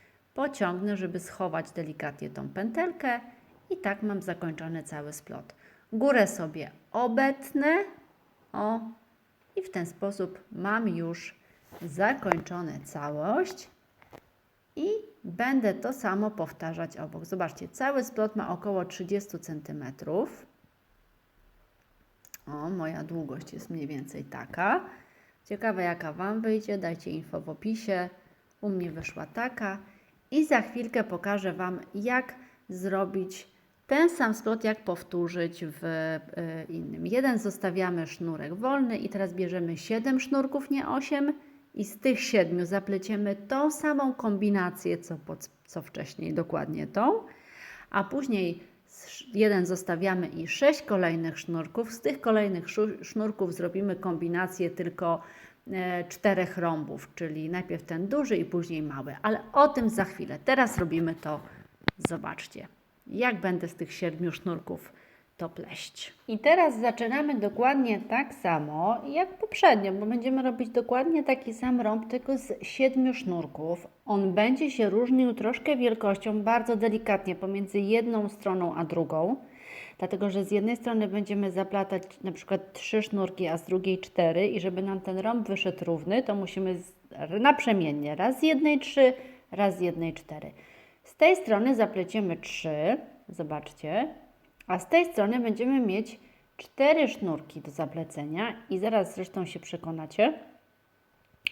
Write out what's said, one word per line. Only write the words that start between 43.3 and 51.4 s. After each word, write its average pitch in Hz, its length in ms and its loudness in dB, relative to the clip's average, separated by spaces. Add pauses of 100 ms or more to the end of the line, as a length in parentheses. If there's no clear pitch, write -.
tą 277 360 0
samą 285 420 0
kombinację, 190 840 0
co 170 180 -8
pod, - 340 -12 (160)
co - 160 -10
wcześniej, 160 520 -8
dokładnie 151 540 -4
tą, 233 260 2 (760)
a 196 140 0
później 196 600 -2 (240)
sz-, - 460 -20
jeden 202 320 6
zostawiamy 180 600 0
i 165 200 -6
sześć 294 340 4
kolejnych 165 580 0
sznurków. 170 540 -4